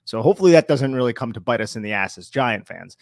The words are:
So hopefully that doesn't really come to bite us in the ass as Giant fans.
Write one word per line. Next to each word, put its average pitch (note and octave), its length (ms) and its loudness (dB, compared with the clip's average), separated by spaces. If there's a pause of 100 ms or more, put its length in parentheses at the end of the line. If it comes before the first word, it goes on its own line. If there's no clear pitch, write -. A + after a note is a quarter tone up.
So A2 180 -8
hopefully F#3 300 4
that E3 160 6
doesn't C3+ 260 0
really B2 200 -2
come A#2 180 -8
to G#2 80 -12
bite A2+ 220 -2
us A2 160 -8
in G#2+ 60 -10
the G#2 100 -6
ass G2 240 -4
as F#2 120 -20
Giant A#2+ 380 -4
fans. - 340 -20